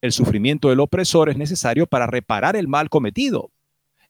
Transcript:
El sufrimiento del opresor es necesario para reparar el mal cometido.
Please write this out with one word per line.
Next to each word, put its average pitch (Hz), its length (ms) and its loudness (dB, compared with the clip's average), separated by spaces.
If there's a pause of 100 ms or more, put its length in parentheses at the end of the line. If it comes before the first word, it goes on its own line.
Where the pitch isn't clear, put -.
El 120 120 -2
sufrimiento 131 560 0
del 131 100 4
opresor 160 500 2
es 139 80 -2
necesario 147 500 -2
para 123 200 0
reparar 117 480 -2
el 196 140 -2
mal 143 200 -2
cometido. 160 640 -2 (600)